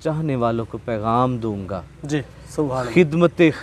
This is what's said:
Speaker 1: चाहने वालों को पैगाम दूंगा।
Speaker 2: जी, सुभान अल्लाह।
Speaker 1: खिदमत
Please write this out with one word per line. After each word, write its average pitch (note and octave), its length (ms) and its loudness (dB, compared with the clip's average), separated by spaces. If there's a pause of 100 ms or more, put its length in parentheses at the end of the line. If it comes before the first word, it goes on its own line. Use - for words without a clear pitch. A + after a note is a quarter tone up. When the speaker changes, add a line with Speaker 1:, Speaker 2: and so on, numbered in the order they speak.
Speaker 1:
चाहने D#3 340 -2
वालों A#2 280 0
को A#2 140 -12
पैगाम A#2 600 0
दूंगा। G2 460 -6 (200)
Speaker 2:
जी, D3 180 -4 (340)
सुभान C3+ 220 -2
अल्लाह। B2 160 -4
Speaker 1:
खिदमत E3 580 4 (100)